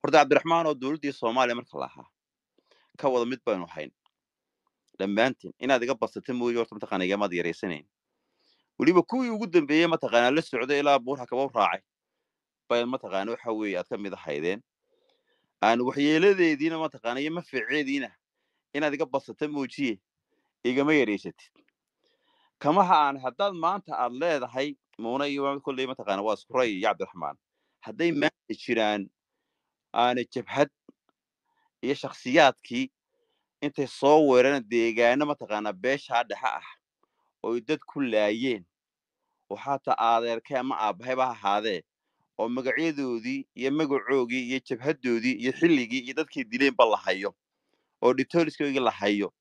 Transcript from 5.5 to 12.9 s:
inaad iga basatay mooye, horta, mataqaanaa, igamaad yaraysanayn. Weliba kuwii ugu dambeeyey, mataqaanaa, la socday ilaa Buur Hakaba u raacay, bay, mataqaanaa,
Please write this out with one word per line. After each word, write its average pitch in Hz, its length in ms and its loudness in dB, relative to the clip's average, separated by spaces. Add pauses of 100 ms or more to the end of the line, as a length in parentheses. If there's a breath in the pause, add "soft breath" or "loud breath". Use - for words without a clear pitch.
inaad 127 220 2
iga 127 120 -2
basatay - 400 -6
mooye, 120 220 -2
horta, 117 200 -4
mataqaanaa, 98 320 -4
igamaad 101 240 0
yaraysanayn. 85 520 -6 (920)
Weliba 170 240 6
kuwii 247 280 -2
ugu 220 160 -4
dambeeyey, 160 400 2
mataqaanaa, 123 480 2
la 160 80 2
socday 135 380 -2
ilaa 143 180 4
Buur 131 200 -4
Hakaba 127 260 -4
u 131 100 -6
raacay, 98 260 2 (880)
bay, 120 160 2
mataqaanaa, 107 480 -4